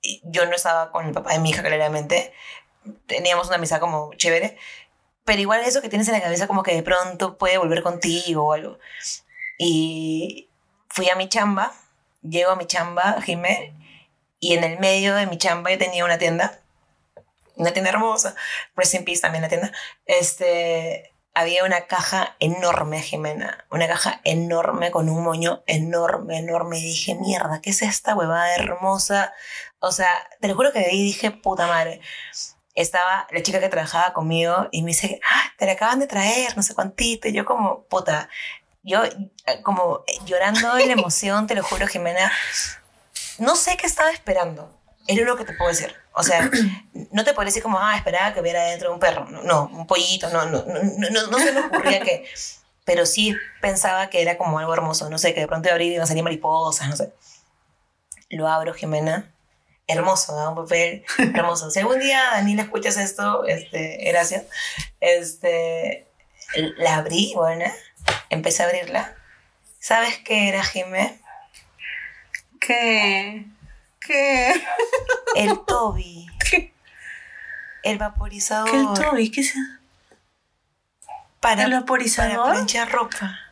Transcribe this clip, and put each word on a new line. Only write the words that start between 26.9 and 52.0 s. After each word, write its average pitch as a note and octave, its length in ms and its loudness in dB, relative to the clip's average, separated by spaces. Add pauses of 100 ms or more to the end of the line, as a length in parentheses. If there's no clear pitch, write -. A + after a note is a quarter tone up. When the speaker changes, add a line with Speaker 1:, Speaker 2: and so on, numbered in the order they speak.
Speaker 1:
"Mierda, F#3+ 440 -2
¿qué G3+ 100 -6
es G3+ 120 0
esta G#3 320 0
huevada E3+ 400 2
hermosa?". F#3+ 800 0 (480)
O F#3 120 0
sea, F#3 160 2 (320)
te G#3 80 -2
lo F#3+ 60 0
juro F3 180 4
que A3+ 80 0
de F3+ 60 4
ahí F#3+ 160 2
dije, G3+ 300 0
"Puta F#3 340 -2
madre". E3 340 0 (760)
Estaba F3+ 560 0
la - 100 -2
chica F#3+ 180 0
que F#3+ 80 0
trabajaba E3+ 440 0
conmigo E3 580 0
y E3 120 -4
me E3 60 -2
dice, F#3+ 400 0
"Ah, - 300 2
te G3 80 0
la F#3+ 60 2
acaban A#3 280 2
de C#4 60 0
traer, A#3 500 0
no G3+ 60 0
sé - 120 -2
cuántito", A3+ 540 -2
y G#3+ 40 -2
yo G#3+ 120 -2
como, G#3 420 0
puta, D#3+ 420 -2 (560)
yo, G3 200 2
eh, - 600 -6
como, F3+ 420 0
eh, - 180 -4
llorando G#3 520 2
de C4 100 2
la B3+ 60 2
Speaker 2:
<laughs> A3 120 2
Speaker 1:
emoción, G3+ 440 0
te A#3+ 80 0
lo G3 80 0
juro, G3 240 -2
Jimena, F3+ 420 0 (1080)
no B3 180 4
sé F4+ 200 0
qué - 100 -4
estaba D#4 240 2
esperando, F3 680 -4 (300)
es G3+ 100 2
lo A#3 60 4
único A#3+ 160 2
que A#3 60 -8
te - 80 -10
puedo F3 180 0
decir. C#3 240 -4 (180)
O - 120 0
sea, E3+ 260 4
<clears throat> - 640 -2
no G#3 120 2
te D4 80 4
podría G3+ 180 0
decir A3 120 0
como, G#3 160 0
"Ah, G#3 180 4
esperaba F#3+ 380 0
que F#3 60 -2
hubiera E3+ 240 0
dentro E3+ 280 -2
un F3 60 -6
perro". E3+ 280 2
No, - 180 -14
no, D3+ 280 4
un E3 140 -12
pollito, F3+ 440 0
no, E3 160 0
no, D#3 180 -2
no, E3 180 -2
no, G3 280 0
no, A3 180 2
no A#3+ 100 2
se D4 140 4
me C4+ 80 2
ocurría C#4 420 2